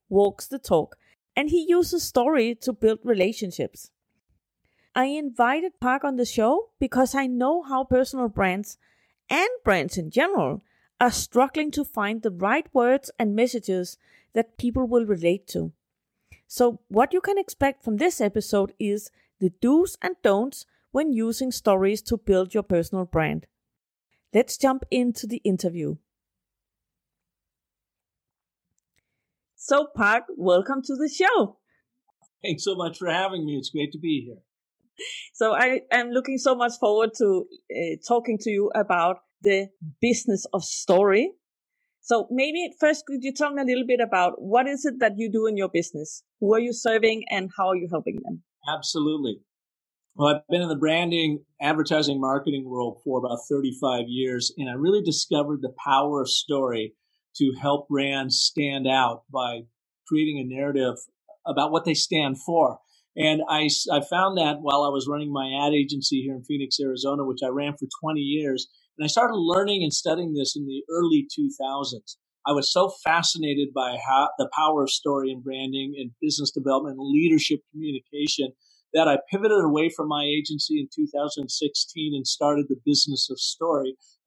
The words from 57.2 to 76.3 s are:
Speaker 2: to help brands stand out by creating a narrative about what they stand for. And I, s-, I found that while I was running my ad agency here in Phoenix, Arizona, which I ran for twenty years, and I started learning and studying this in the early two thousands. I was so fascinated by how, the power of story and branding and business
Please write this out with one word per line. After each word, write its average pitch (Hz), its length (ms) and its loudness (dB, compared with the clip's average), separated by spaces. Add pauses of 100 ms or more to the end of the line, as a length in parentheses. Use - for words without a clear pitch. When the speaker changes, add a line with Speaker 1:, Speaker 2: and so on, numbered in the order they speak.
Speaker 2:
to 135 160 2 (100)
help 143 260 0
brands 139 480 0
stand 139 520 0
out 127 340 2 (100)
by 123 280 -4 (480)
creating 156 320 0
a 127 140 -6
narrative 135 420 0 (500)
about 147 240 -2
what 160 140 0
they 160 100 0
stand 147 500 0
for. 160 360 2 (360)
And 156 320 2
I, 156 180 0
s-, - 240 0
I 147 100 2
found 185 360 0
that 151 240 0
while 143 220 2
I 147 60 2
was 139 200 -2
running 147 240 -4
my 135 160 -4 (160)
ad 147 100 2
agency 139 480 0
here 135 120 -6
in 127 80 -12
Phoenix, 139 380 -4
Arizona, 135 440 -2
which 131 200 -4
I 131 40 -2
ran 143 260 -4
for 139 120 -8 (160)
twenty 156 180 -4
years, 143 460 -2 (320)
and 151 60 -2
I 151 40 0
started 226 280 2
learning 190 480 0
and 147 80 0
studying 165 420 -2
this 139 220 -4
in 147 100 -6
the 135 240 -8
early 160 420 2
two 143 260 0
thousands. 135 600 -8 (260)
I 143 80 0
was 139 180 0
so 190 220 2 (120)
fascinated 156 680 0
by 127 320 -4
how, 135 340 2
the 127 160 -2
power 156 280 2
of 131 80 -2
story 139 400 -2
and 127 120 -10
branding 135 540 -6
and 127 140 -10 (100)
business 143 300 -2